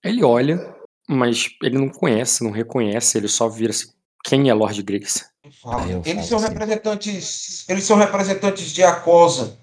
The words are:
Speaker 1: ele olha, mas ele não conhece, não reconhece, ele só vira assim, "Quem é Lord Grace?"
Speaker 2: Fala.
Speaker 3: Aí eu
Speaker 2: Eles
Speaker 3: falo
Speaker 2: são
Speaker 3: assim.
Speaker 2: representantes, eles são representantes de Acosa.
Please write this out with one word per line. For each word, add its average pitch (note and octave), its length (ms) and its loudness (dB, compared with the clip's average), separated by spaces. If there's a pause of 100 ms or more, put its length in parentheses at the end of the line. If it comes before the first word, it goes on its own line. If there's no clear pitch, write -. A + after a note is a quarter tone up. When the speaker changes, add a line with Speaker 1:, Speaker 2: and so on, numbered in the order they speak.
Speaker 1:
ele G#3 200 0
olha, C3+ 500 2 (340)
mas A#2+ 400 0 (140)
ele B2+ 160 0
não C3+ 100 0
conhece, B2 540 -2
não A2 80 -2
reconhece, A2+ 640 -2
ele G#2 120 -2
só A#2 200 -2
vira A2 220 -2
assim, - 160 -6 (380)
"Quem C#3 260 2
é A2+ 40 4
Lord G#2 280 0
Grace?" G2+ 440 -6 (360)
Speaker 2:
Fala. A#2+ 220 -6
Speaker 3:
Aí F2+ 80 -6
eu F2+ 120 -6
Speaker 2:
Eles E3 100 -2
Speaker 3:
falo G3+ 120 -6
Speaker 2:
são A3+ 120 0
Speaker 3:
assim. A3 100 0
Speaker 2:
representantes, G#3 1200 -6
eles F#3 160 -2
são G#3+ 120 4
representantes G3 760 0
de F3+ 100 2
Acosa. E3+ 800 4